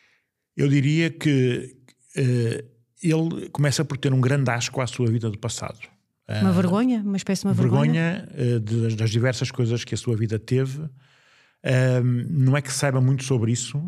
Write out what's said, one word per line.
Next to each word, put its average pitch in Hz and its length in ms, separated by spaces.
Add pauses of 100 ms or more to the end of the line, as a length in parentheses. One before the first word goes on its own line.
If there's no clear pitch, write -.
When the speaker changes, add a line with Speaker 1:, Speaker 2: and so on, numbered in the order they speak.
(560)
Speaker 1:
Eu 143 120
diria 147 420
que, 135 640 (400)
eh, 123 480 (380)
ele 160 480
começa 147 340
por 143 140
ter 139 160
um 131 60
grande 127 300
asco 120 300
à 123 60
sua 120 240
vida 117 200
do 101 80
passado. - 400 (480)
Speaker 2:
Uma 110 220
Speaker 1:
Ah, 185 40
Speaker 2:
vergonha? 202 500
Uma 202 160
espécie 190 240
de 196 60
uma 196 60
vergonha? 156 720
Speaker 1:
vergonha, - 80
eh, 120 240
de, 110 240
das, 113 120
das 110 160
diversas 120 400
coisas 117 340
que - 100
a 107 40
sua 117 180
vida 107 220
teve. 131 420 (800)
Ahm, 127 680
não 135 260
é 143 60
que - 100
se - 60
saiba 135 220
muito 131 240
sobre 113 280
isso, 143 360